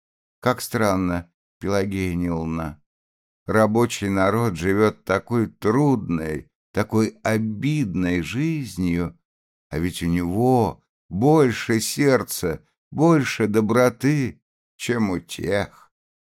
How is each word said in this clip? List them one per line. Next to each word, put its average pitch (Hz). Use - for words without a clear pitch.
Как 123
странно, 92
Пелагея 98
Ниловна. 80
Рабочий 110
народ 98
живёт 98
такой 107
трудной, 98
такой 107
обидной 107
жизнью, 92
а 73
ведь 87
у -
него 92
больше 117
сердца, 113
больше 139
доброты, 117
чем 113
у 87
тех». -